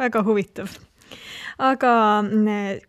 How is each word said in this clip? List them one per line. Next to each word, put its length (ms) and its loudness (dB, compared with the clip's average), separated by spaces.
Väga 240 0
huvitav. 480 -4
Aga, 340 2
mm, 640 0